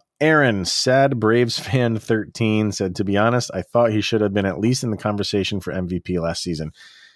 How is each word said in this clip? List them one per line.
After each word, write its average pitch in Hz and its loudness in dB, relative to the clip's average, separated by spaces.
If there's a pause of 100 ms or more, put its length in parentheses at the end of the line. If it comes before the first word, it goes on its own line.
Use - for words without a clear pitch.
(220)
Aaron, 143 4
sad 131 2
Braves 113 2
fan 120 0
thirteen, 107 0
said, 92 -4
"To 104 -2
be 98 0
honest, 117 2
I 92 -4
thought 117 2
he 107 0
should 107 0
have 101 2
been 98 2
at 87 -2
least 123 0
in 113 -2
the 98 -2
conversation 101 -2
for 87 -8
M 92 -4
V 90 -4
P 90 -4
last 82 -4
season." 80 -6 (440)